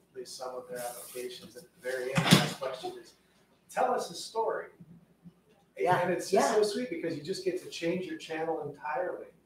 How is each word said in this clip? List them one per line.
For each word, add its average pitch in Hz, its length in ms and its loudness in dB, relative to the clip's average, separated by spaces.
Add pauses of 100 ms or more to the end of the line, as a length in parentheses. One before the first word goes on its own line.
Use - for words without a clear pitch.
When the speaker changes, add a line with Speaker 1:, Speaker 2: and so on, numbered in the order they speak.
(160)
Speaker 1:
least 123 220 -10
some 127 180 -8
of 127 140 -8
their 123 100 -8
applications, 123 760 -10
at - 80 -16
the - 260 -10
very 127 260 -2
end, 160 100 4
the - 120 8
last - 220 0
question - 420 -6
is, - 120 -20 (560)
"Tell - 240 2
us - 160 0
a 170 60 -10
story." - 520 -2 (1120)
And - 80 2
Speaker 2:
Yeah, 180 240 6
Speaker 1:
it's - 220 0
just 220 180 6
Speaker 2:
yeah. 220 60 4
Speaker 1:
so 214 80 8
sweet 247 260 2
because 165 260 -4
you 143 80 -6
just 185 220 -4
get 175 180 0
to - 60 -14
change 170 360 0
your 156 120 -6
channel 160 520 -2
entirely. 165 580 -4 (180)